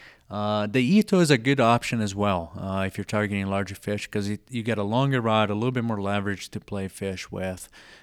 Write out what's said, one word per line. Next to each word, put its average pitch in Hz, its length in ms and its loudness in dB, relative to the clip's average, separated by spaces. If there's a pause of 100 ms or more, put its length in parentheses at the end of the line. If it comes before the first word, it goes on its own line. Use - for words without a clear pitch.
(300)
Uh, 104 380 -2
the 123 160 2
Ito 196 360 4
is 156 120 6
a 135 60 6
good 131 220 2
option 117 420 4
as 101 120 -2
well, 98 440 0
uh, 95 280 -4
if 95 120 -6
you're 101 80 -6
targeting 101 420 -2
larger 98 280 -2
fish, - 320 -6
'cause 101 220 -4
it, 104 200 -6
you 123 120 -6
get 107 160 -2
a 104 60 -2
longer 127 380 2
rod, 110 280 2
a 104 60 0
little 120 160 0
bit 123 140 -2
more 110 160 -2
leverage 101 480 -2
to 104 100 -8
play 98 300 -8
fish 95 420 -8
with, 92 380 -6 (340)